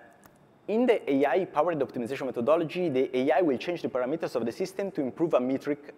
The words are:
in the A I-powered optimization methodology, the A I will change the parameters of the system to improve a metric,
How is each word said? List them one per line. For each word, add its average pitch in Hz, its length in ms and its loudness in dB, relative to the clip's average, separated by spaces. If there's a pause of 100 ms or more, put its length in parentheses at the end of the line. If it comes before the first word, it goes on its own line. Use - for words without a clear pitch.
(680)
in 233 200 2
the - 200 2
A 139 160 2
I-powered 165 540 2
optimization 131 480 -4
methodology, 151 640 0
the 131 260 0
A 143 220 2
I 190 40 4
will 170 180 2
change 175 240 -6
the 139 60 0
parameters 127 460 -2
of 120 80 0
the 117 80 -2
system 190 380 -4
to 165 120 -6
improve 147 340 0
a 127 40 8
metric, 135 580 -4